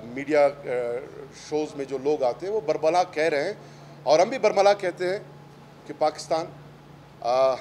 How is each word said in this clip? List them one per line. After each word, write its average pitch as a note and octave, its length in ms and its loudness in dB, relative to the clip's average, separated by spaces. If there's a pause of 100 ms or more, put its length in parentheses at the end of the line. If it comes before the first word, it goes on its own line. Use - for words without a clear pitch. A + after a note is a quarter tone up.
मीडिया, C#3 360 0
आ, C#3+ 100 6 (880)
शोज़ D3+ 380 -6
में C#3 100 -6
जो C3+ 120 -6
लोग C#3+ 240 0
आते A#2+ 220 -2
हैं, G3+ 80 -4
वो G#3+ 100 -2
बरमला D#3 400 2 (100)
कह D#3 140 0
रहे D3 160 0
हैं G3+ 140 -6 (480)
और D#3 160 6
हम G#3 80 4
भी C4 100 -6
बरमला G3 360 4
कहते F3+ 300 -4
हैं F#3+ 140 -2 (680)
कि C#3+ 80 -14
पाकिस्तान, D#3+ 520 -2 (760)
आ, C3 380 4